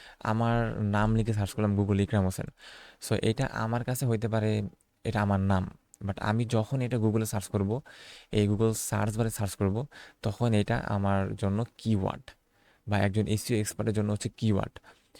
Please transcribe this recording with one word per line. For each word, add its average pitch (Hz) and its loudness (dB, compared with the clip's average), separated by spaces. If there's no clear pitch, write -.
আমার 113 0
নাম 104 2
লিখে 110 2
সার্চ 104 0
করলাম 104 2
Google-এ, 101 2
ইকরাম 98 2
হোসেন। - -2
So 110 2
এটা 113 0
আমার 113 -2
কাছে 127 -2
হইতে 113 0
পারে 107 0
এটা 113 0
আমার 101 2
নাম, 98 2
but 98 -6
আমি 110 0
যখন 113 0
এটা 123 -2
Google-এ 110 2
সার্চ 104 -4
করব, 104 0
এই 104 4
Google 110 2
সার্চ 107 -2
বারে 113 0
সার্চ 98 -4
করব, 104 0
তখন 113 0
এটা 107 2
আমার 98 0
জন্য 101 0
কিওয়ার্ড 104 -2
বা 104 2
একজন 101 2
এসইও 107 0
এক্সপার্টের 107 -2
জন্য 107 0
হচ্ছে - -4
কিওয়ার্ড। - 0